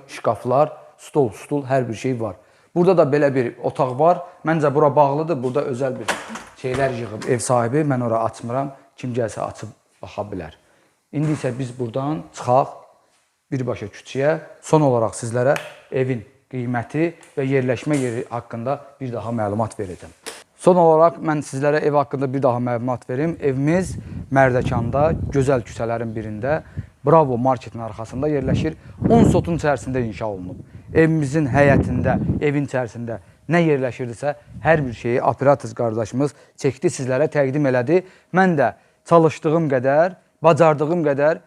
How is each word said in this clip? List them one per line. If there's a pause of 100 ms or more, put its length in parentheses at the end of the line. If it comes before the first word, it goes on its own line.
şkaflar, (280)
stol,
stul,
hər
bir
şey
var. (400)
Burada
da
belə
bir (100)
otaq
var. (240)
Məncə
bura
bağlıdır.
Burada
özəl
bir (500)
şeylər
yığıb
ev
sahibi.
Mən
ora
açmıram. (240)
Kim
gəlsə
açıb (300)
baxa
bilər. (580)
İndi
isə
biz
buradan (120)
çıxaq (720)
birbaşa
küçəyə. (240)
Son
olaraq
sizlərə (340)
evin (280)
qiyməti (240)
və
yerləşmə
yeri
haqqında (220)
bir
daha
məlumat
verəcəm. (420)
Son
olaraq
mən
sizlərə
ev
haqqında
bir
daha
məlumat
verim.
Evimiz (340)
Mərdəkanda, (240)
gözəl
küçələrin
birində, (440)
Bravo
marketin
arxasında
yerləşir. (320)
On
sotun
içərisində
inşa
olunub. (340)
Evimizin
həyətində, (260)
evin
içərisində (320)
nə
yerləşirdisə, (260)
hər
bir
şeyi
operator
qardaşımız (240)
çəkdi,
sizlərə
təqdim
elədi. (320)
Mən
də (340)
çalışdığım
qədər, (260)
bacardığım
qədər